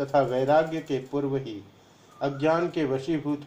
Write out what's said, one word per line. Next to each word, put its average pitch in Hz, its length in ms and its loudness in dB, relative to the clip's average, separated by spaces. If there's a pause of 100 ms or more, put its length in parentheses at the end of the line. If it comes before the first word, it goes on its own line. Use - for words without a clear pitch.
तथा 139 200 2
वैराग्य 143 580 2
के 143 200 -2
पूर्व 139 380 -2
ही 110 260 -8 (580)
अज्ञान 156 480 0
के 160 160 -2
वशीभूत 143 600 -2